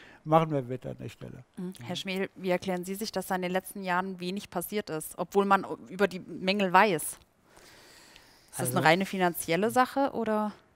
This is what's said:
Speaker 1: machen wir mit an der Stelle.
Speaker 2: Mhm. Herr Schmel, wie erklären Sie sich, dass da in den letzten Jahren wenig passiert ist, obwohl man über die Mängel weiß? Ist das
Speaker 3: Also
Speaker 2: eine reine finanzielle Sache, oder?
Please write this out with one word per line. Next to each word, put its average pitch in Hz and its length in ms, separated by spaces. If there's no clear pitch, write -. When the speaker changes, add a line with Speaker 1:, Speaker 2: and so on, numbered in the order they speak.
Speaker 1:
machen 160 280
wir 143 100
mit 123 240
an 127 140
der 127 100
Stelle. 127 340
Speaker 2:
Mhm. 185 160
Herr 180 120
Schmel, 190 400
wie 185 160
erklären 180 340
Sie 190 100
sich, 208 160
dass 185 160
da 196 80
in 180 60
den 180 100
letzten 185 320
Jahren 185 360
wenig 180 320
passiert 202 400
ist, 160 260
obwohl 196 280
man 196 200
über 190 180
die 185 120
Mängel 196 520
weiß? 185 300
Ist - 160
das - 160
Speaker 3:
Also 127 100
Speaker 2:
eine - 80
reine 175 220
finanzielle 185 640
Sache, 254 420
oder? 214 380